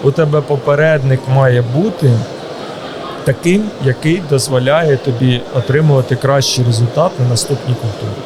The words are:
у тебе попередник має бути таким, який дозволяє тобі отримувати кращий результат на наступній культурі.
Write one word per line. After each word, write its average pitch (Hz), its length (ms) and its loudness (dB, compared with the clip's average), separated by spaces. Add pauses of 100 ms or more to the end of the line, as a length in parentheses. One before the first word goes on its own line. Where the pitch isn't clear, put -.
у 139 80 4
тебе 151 300 2
попередник 143 760 2 (160)
має 127 280 4 (120)
бути 170 360 2 (1120)
таким, 180 400 0 (220)
який 156 440 0
дозволяє 139 680 2
тобі 123 440 0 (160)
отримувати 135 580 2
кращий 131 500 0
результат 120 540 2
на 123 100 2
наступній 123 520 -2
культурі. 107 440 -6